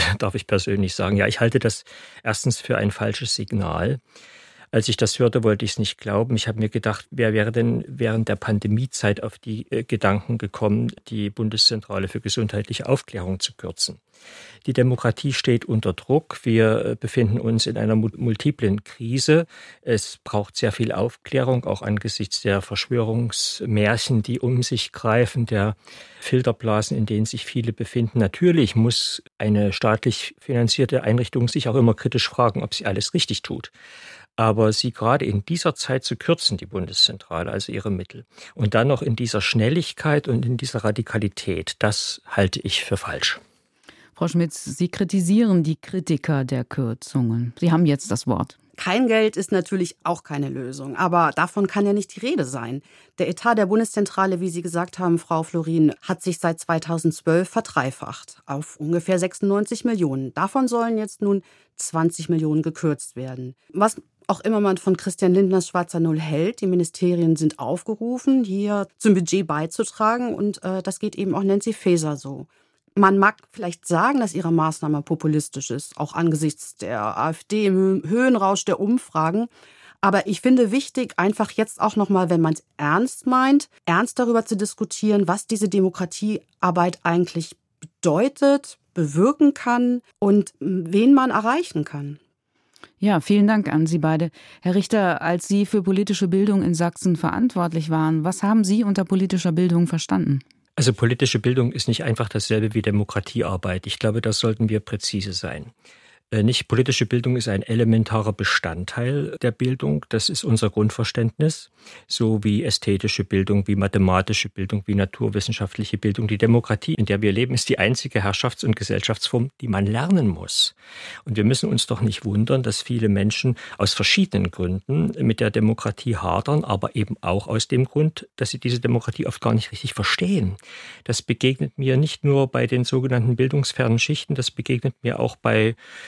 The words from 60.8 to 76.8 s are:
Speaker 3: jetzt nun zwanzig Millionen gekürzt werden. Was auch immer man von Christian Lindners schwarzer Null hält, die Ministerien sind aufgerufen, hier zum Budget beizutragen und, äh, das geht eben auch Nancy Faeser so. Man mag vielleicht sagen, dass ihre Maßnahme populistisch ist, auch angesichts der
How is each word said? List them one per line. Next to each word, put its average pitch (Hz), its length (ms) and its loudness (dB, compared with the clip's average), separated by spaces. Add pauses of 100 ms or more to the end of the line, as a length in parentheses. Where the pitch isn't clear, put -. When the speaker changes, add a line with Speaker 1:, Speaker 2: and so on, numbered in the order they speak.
Speaker 3:
jetzt 214 240 -8
nun 202 180 2 (360)
zwanzig 165 520 -2
Millionen 156 320 0
gekürzt 156 560 -4
werden. 127 380 -10 (180)
Was 214 240 2 (320)
auch 202 120 -4
immer 220 180 0
man 196 180 2
von 185 200 0
Christian 180 380 0
Lindners 185 340 2
schwarzer 175 320 -2
Null 160 180 2
hält, 160 420 -2
die 202 60 -2
Ministerien 175 680 2
sind 160 240 0
aufgerufen, 233 800 -2
hier 202 460 -2 (100)
zum 214 160 4
Budget 185 320 0
beizutragen 214 880 -2
und, 202 300 -4
äh, 185 180 -4
das 190 160 -6
geht 214 160 -4
eben 190 180 -4
auch 196 120 -2
Nancy 202 280 2
Faeser 160 440 0
so. 135 320 -12 (480)
Man 196 220 6
mag 196 180 4 (160)
vielleicht 175 340 -10
sagen, 220 320 2
dass 202 160 -2
ihre 165 160 -2
Maßnahme 156 520 0
populistisch 147 680 -2
ist, 131 260 -8
auch - 180 -6
angesichts 156 640 -2
der 104 400 -4